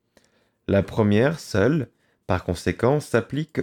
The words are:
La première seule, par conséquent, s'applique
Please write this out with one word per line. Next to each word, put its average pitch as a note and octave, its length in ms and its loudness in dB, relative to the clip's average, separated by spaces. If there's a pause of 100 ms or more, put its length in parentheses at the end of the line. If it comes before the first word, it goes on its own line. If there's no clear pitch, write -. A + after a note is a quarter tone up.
(680)
La G2 140 4
première A2 560 2
seule, A#2+ 500 0 (380)
par F#2 160 -2
conséquent, A2+ 560 -2
s'applique C#3 640 -4